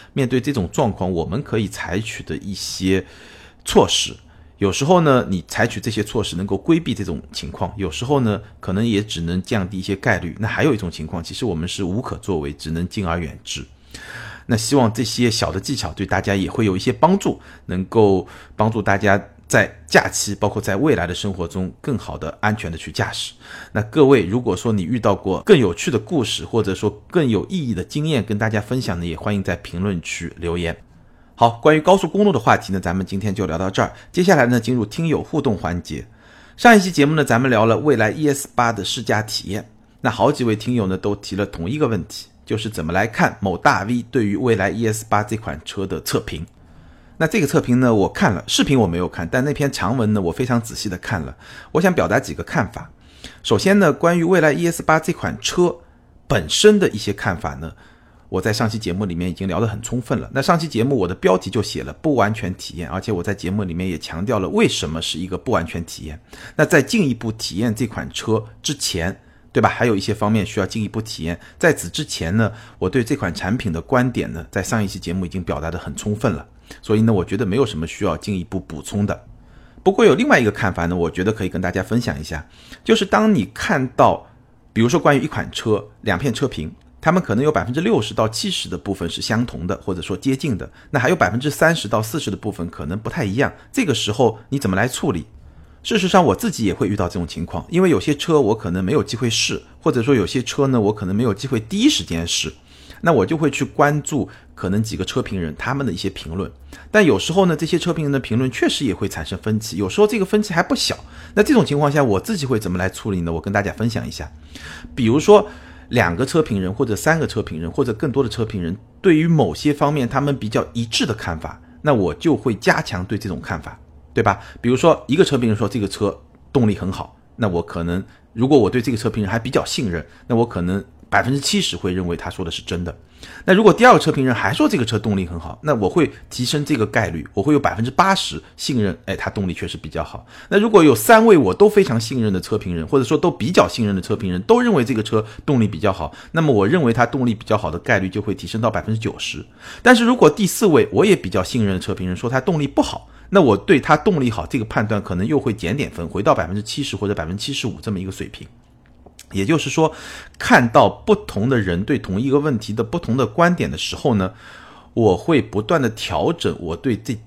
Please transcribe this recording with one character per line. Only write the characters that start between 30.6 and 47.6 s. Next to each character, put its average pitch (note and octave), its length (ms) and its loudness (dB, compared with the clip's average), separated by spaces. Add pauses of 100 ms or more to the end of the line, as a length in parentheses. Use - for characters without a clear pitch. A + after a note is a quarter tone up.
好， A#2 160 4 (120)
关 D#3 140 6
于 D#3 40 2
高 F3+ 160 6
速 F#3 120 0
公 G3 160 2
路 G3+ 80 4
的 C3 60 2
话 A2 180 4
题 - 160 -4
呢， F#2+ 80 -2
咱 F2+ 160 -2
们 F#2+ 100 -2
今 G2 140 -6
天 G2+ 140 -4
就 G2+ 120 -4
聊 D#2+ 100 -4
到 F#2+ 140 -2
这 A2 100 -4
儿。 A2 120 -2 (180)
接 F#3 140 0
下 F#3 100 6
来 C#3 120 4
呢， B2 120 2
进 B2 160 -2
入 A#2 100 0
听 E3 220 -6
友 A#2+ 160 0
互 - 180 -4
动 A#2+ 160 0
环 F2 260 -4
节。 B1+ 240 -10 (500)
上 A#3+ 200 8
一 G3+ 40 8
期 F#3 100 -2
节 C#3+ 160 4
目 D3+ 80 2
呢， D#3 80 2
咱 A#2+ 180 2
们 C3+ 100 2
聊 A2 140 4
了 A2+ 120 4
蔚 C#3 200 2
来 G#2+ 140 2
E D3+ 180 0
S C#3 260 -2
八 A#2 180 2
的 G2+ 100 -4
试 G#2 200 -6
驾 A2 200 0
体 - 280 -8
验。 G2 200 -8 (300)
那 B2 100 -2
好 A#2 220 2
几 D3 100 -2
位 A2 140 2
听 B2 180 -4
友 A2 120 0
呢， F#2 120 -2
都 G2+ 160 -2
提 G2+ 220 -10
了 G2 100 0
同 E2+ 240 -8
一 D3 80 -4
个 D3+ 80 2
问 G#2+ 200 -2
题， - 200 -16 (180)
就 G#2+ 140 -2
是 A2 100 -6
怎 F#2+ 160 -6
么 E2 80 -4
来 G2 140 2
看 A#2 340 0
某 F#2 160 -2
大 G#2 280 2
V A#2+ 260 -2
对 A#2 160 0
于 G2+ 100 0
蔚 - 200 2
来 F#2+ 140 2
E A2 180 -2
S G#2+ 200 -4
八 - 140 2
这 G#2+ 140 -6
款 D2+ 280 -8
车 F#2+ 220 -8
的 F2 140 -6
测 - 200 -2
评。 - 240 -8 (720)
那 D#3+ 100 0
这 G#3+ 140 0
个 D3 60 0
测 D#3 140 2
评 B2 180 2